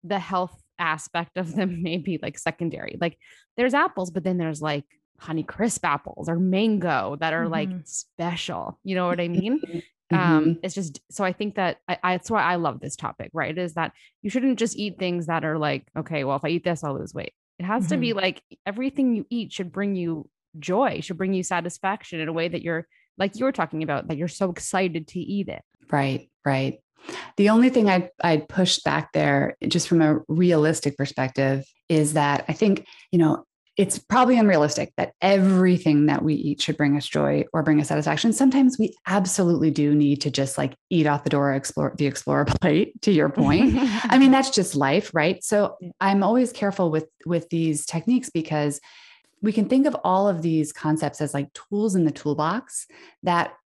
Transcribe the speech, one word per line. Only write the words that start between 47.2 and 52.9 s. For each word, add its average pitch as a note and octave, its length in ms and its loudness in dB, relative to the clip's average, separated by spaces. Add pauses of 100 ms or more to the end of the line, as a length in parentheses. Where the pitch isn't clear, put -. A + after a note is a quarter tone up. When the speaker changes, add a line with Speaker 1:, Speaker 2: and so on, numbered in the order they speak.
Speaker 3:
with E3 240 -2
these D#3+ 340 -2
techniques A#3+ 460 -2
because D3+ 500 -2 (640)
we G#3 100 0
can G#3+ 160 0
think C4+ 180 4
of B3+ 80 0 (100)
all F#3+ 220 2
of F3+ 140 0
these D#3+ 320 0
concepts D#3 480 -2
as, D3 140 -4
like, C#3+ 180 -4
tools G#3 420 -2
in E3+ 120 4
the D3 40 4
toolbox D3+ 760 -4 (380)